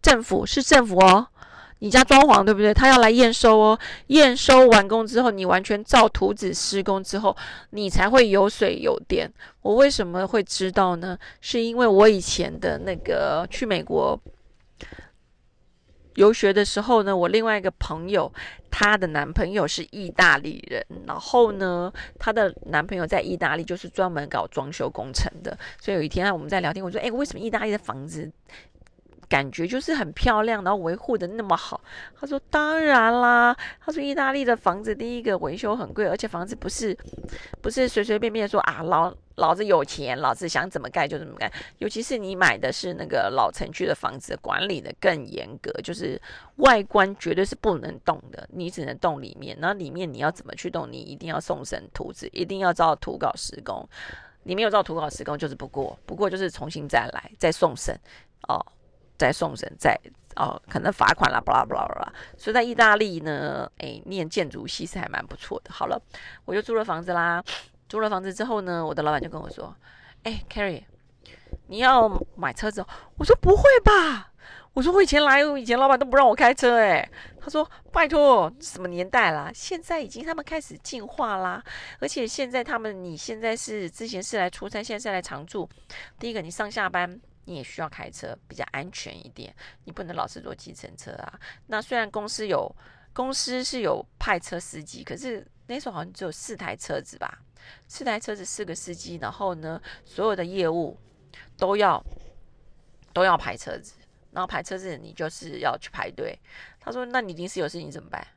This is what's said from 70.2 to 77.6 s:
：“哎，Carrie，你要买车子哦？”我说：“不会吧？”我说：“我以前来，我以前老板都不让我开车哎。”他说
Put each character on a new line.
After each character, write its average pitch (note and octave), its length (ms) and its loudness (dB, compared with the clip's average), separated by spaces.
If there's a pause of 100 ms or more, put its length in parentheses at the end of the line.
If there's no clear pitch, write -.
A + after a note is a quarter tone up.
：“哎， A3 260 -8
Carrie， G3 320 -6 (840)
你 F#3+ 100 -10
要 B3 300 6 (260)
买 C#3+ 180 -4
车 G#3+ 160 -6
子 G#3 120 -8
哦？” - 60 -10 (320)
我 D4+ 60 -2
说 A#4+ 160 8
：“不 - 140 6
会 G#4+ 80 4 (220)
吧？” E4 480 4 (400)
我 C4 100 -2
说 D#4 120 2
：“我 G4 80 8
以 - 20 8
前 D4+ 180 4
来， C#4+ 220 6
我 C#4+ 140 -2
以 B3 60 -10
前 A#3 140 2
老 C4+ 80 4
板 C4+ 120 6
都 C4+ 80 0
不 B3+ 100 2
让 C#4 100 8
我 A3 80 6
开 C4 200 6
车 A#3+ 240 4
哎。” F#3+ 280 4 (320)
他 - 120 -14
说 D4+ 200 -2 (220)